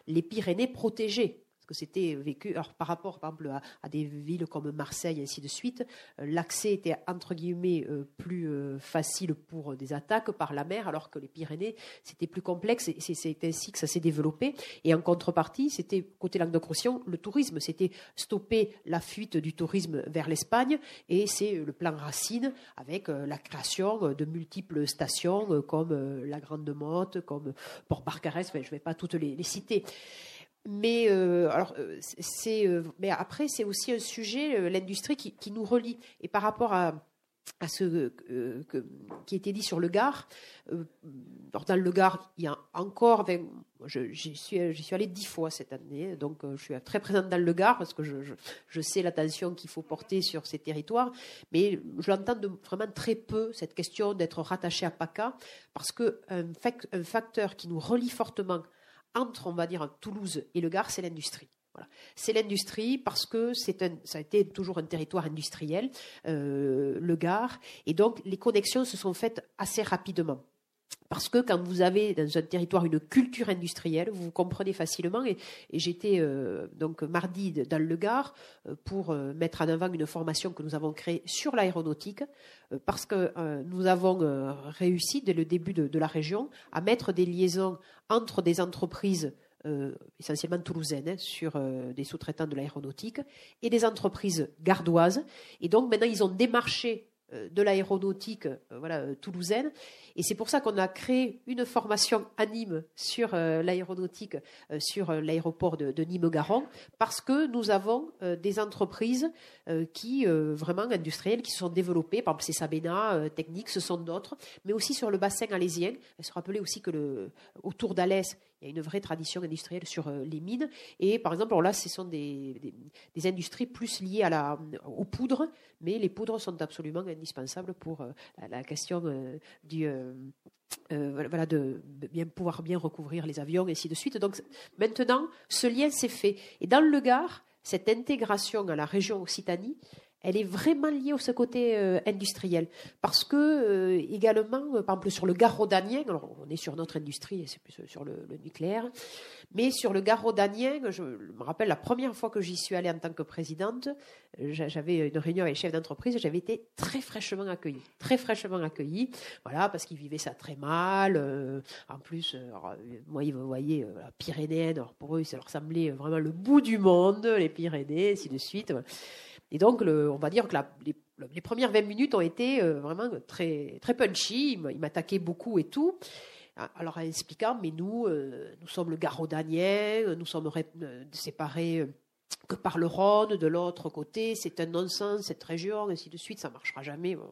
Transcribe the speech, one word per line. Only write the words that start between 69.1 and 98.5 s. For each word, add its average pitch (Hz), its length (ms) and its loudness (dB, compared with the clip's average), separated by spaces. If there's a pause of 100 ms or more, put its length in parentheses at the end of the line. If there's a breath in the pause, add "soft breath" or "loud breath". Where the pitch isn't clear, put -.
faites 226 420 -4
assez 202 260 -2
rapidement. 175 600 -2 (640)
Parce - 200 -4
que 240 100 4
quand 220 240 2
vous 180 200 2
avez 196 320 4
dans 151 240 2
un 160 40 2
territoire 175 440 2
une 160 120 4
culture 240 520 2
industrielle, 170 600 0
vous 180 200 -6
comprenez 185 420 0
facilement. 180 520 -2
Et, 202 120 0 (340 loud breath)
et - 80 -2
j'étais, 175 400 2
euh, 135 540 0
donc 156 300 -2
mardi 175 500 -2
d-, 151 120 0
dans 156 160 0
le 160 160 2
Gard, 226 380 0 (320 loud breath)
euh, - 80 -6 (100)
pour, 190 260 -4
euh, 143 240 -2
mettre 165 280 0
en 156 60 2
avant 165 240 2
une 160 140 -2
formation 160 440 -2
que 170 120 -10
nous 151 120 -6
avons 151 180 -2
créée 170 340 -4
sur - 280 -2
l'aéronautique, 185 720 0 (480 loud breath)
euh, 139 120 -6
parce - 220 -2
que, 185 300 2
euh, 151 280 -4
nous 180 220 -2
avons, 185 360 6
euh, 139 300 0 (180)
réussi 180 520 0
dès 190 120 2
le 165 100 2
début 170 300 0
de, 160 120 2
de 147 120 0
la 156 80 4
région 165 420 -2 (240 loud breath)
à 165 80 0
mettre 208 320 2
des 180 140 4
liaisons 180 520 2 (300 loud breath)
entre 220 340 2
des 170 180 4
entreprises, 175 720 0 (320 soft breath)
euh, 139 280 -2 (240)
essentiellement 165 400 -2
toulousaines, 156 520 -4
hein, 190 80 -4
sur, - 380 -6
euh, 131 360 -4
des 135 120 -6
sous-traitants 160 420 -6
de 147 100 -4
l'aéronautique, 143 640 -8 (420 loud breath)
et 233 80 2
des 233 140 6
entreprises 190 640 0 (140)
gardoises. 180 640 6 (360 loud breath)
Et 175 80 0
donc 233 220 6
maintenant, 220 180 4
ils 220 160 2
ont 190 40 4
démarché, 226 800 2 (240)
euh, 107 180 -10
de 180 120 4
l'aéronautique, 196 840 2
euh, 135 100 -4 (140)